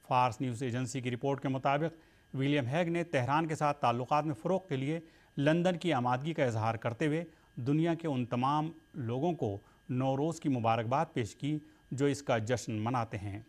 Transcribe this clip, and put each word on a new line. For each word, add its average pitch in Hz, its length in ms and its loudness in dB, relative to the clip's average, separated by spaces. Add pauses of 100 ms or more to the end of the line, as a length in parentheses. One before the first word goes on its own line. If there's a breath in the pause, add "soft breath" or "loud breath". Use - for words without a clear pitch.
فارس 127 320 2
نیوز 123 220 -4
ایجنسی 127 380 -4
کی 123 100 -2
رپورٹ 131 320 -2
کے 143 60 -2
مطابق 143 480 0 (380 soft breath)
ولیم 139 320 2
ہیگ 165 220 0
نے 170 160 0
تہران 147 420 0
کے 156 80 -2
ساتھ 147 260 0
تعلقات 127 440 2
میں 151 180 -2
فروغ 185 260 0
کے 139 80 -4
لیے 143 240 -2 (380 loud breath)
لندن 170 380 4
کی 165 160 0
آمادگی 127 420 0
کا 151 100 2
اظہار 113 300 0
کرتے 117 320 -2
ہوئے 156 180 0 (320 loud breath)
دنیا 156 380 2
کے 165 140 -4
ان 127 160 0
تمام 139 460 0 (240)
لوگوں 131 380 -2
کو 113 260 -2 (320 soft breath)
نوروز 135 500 0
کی 156 80 -2
مبارکباد 117 640 2
پیش 113 240 -4
کی 151 220 -2 (320 loud breath)
جو 139 160 2
اس 139 160 0
کا 123 160 2
جشن 113 340 -2
مناتے 113 460 -2
ہیں۔ 101 300 -8